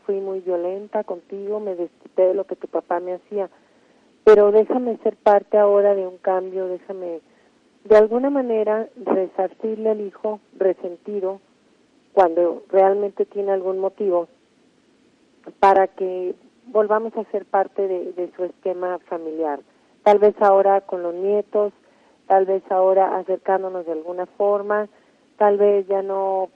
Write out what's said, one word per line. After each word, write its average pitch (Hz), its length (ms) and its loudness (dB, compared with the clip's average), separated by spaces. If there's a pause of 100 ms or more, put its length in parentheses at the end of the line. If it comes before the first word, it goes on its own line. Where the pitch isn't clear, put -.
fui 196 140 -4
muy 190 220 -8
violenta 185 640 -6
contigo, 196 560 -10
me 196 140 -8
desquité 175 520 -2
de 185 60 2
lo 196 100 -2
que - 140 -10
tu - 100 -14
papá 170 320 -6
me 180 140 -8
hacía, 185 360 -8 (760)
pero 208 260 8
déjame 220 460 0
ser - 180 -4
parte 208 420 2
ahora 202 380 4
de 190 100 -4
un 180 120 -12
cambio, 185 500 -4
déjame 180 540 -10 (640)
de 214 100 6
alguna 226 340 4
manera 220 600 -2 (160)
resarcirle 196 840 -2
al 214 100 -4
hijo 208 400 -8 (160)
resentido 190 840 -4 (720)
cuando 175 560 2
realmente 196 560 2
tiene 196 300 -2
algún 190 260 -4
motivo 185 480 -2 (1300)
para 190 260 6
que 185 480 -6 (340)
volvamos 214 460 0
a 220 160 -6
ser 196 140 -6
parte 196 420 -2
de, 180 240 -6
de 175 240 -8
su 180 80 -6
esquema 180 640 -8
familiar". 160 540 -6 (420)
Tal 208 160 6
vez 208 220 4
ahora 196 400 4
con 180 200 -10
los 175 140 -6
nietos, 202 560 -2 (560)
tal 190 180 4
vez 190 240 -2
ahora 190 500 2
acercándonos 185 680 -4
de 165 80 -6
alguna 175 320 -8
forma, 208 640 -2 (480)
tal 208 200 4
vez 202 300 2
ya 196 140 0
no, 190 540 -4